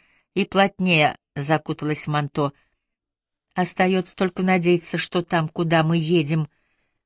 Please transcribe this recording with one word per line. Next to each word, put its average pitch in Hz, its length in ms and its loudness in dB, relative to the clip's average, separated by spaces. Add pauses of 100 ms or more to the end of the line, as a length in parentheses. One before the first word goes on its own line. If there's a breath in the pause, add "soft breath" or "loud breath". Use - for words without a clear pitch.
(340)
и 196 100 -2
плотнее 185 720 2 (180)
закуталась 151 720 -4
в - 20 -4
манто. 147 420 -2 (1040)
«Остается 185 600 0
только 185 280 -2
надеяться, 175 540 2
что 175 240 -4
там, 170 260 -2
куда 165 360 0
мы 160 140 2
едем, 160 520 0 (560)